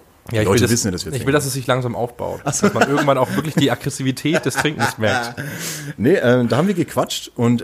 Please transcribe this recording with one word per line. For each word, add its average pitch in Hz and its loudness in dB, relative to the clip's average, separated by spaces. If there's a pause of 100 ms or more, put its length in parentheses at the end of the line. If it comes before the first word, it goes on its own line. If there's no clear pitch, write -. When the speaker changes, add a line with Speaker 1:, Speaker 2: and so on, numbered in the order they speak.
(300)
Speaker 1:
Ja, - -4
Speaker 2:
Die 107 0
Speaker 1:
ich 107 2
Speaker 2:
Leute 95 2
Speaker 1:
will 123 4
das, 117 2
Speaker 2:
wissen 117 0
ja, 98 -2
dass 90 -6
wir - -12
Speaker 1:
ich 139 -6
Speaker 2:
trinken. 107 -6
Speaker 1:
will, 135 0
dass 143 2
es 127 -6
sich 131 -6
langsam 127 -2
aufbaut. 92 -6
Speaker 2:
Ach 143 -2
so. - 2
Speaker 1:
Dass - 2
man 117 4
irgendwann 139 2
auch 131 2
wirklich 147 -2
die 139 4
Aggressivität 139 -2
des 135 -2
Trinkens 139 -2
merkt. 120 0
Speaker 2:
<laughs> 151 -10
Nee, 139 4
ähm, 123 4
da 113 0
haben 185 2
wir 202 0
gequatscht - -4
und, 120 2